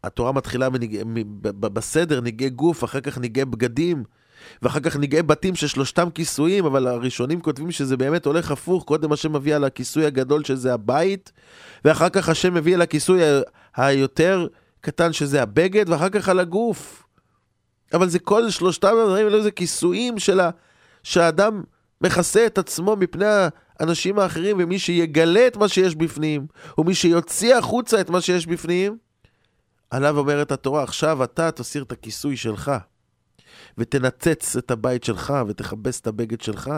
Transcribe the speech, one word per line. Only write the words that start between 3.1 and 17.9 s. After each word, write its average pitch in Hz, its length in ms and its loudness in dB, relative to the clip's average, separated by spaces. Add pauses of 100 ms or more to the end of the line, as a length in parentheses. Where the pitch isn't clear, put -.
נגעי 123 260 -2
בגדים, 127 600 -2 (580)
ואחר 147 180 0
כך 135 160 -4
נגעי 143 260 2
בתים 165 320 0
ששלושתם 147 560 -2
כיסויים, 170 540 0
אבל 135 220 2
הראשונים 123 540 -2
כותבים 151 300 -4
שזה 135 260 -2
באמת 143 300 0
הולך 160 240 0
הפוך, 170 340 -2
קודם 151 280 0
השם 156 200 -2
מביא 147 240 0
על 143 80 2
הכיסוי 135 420 -2
הגדול 143 380 0
שזה 127 300 -2
הבית, 151 580 -2 (520)
ואחר 156 240 4
כך 180 200 0
השם 180 260 2
מביא 170 200 4
על 175 80 4
הכיסוי 170 420 2
ה-, 143 160 4 (360)
היותר 139 680 2 (340)
קטן 165 320 0
שזה 143 300 0
הבגד, 175 460 2
ואחר 165 200 2
כך 190 200 -2
על 185 100 4
הגוף. 185 640 -2 (880)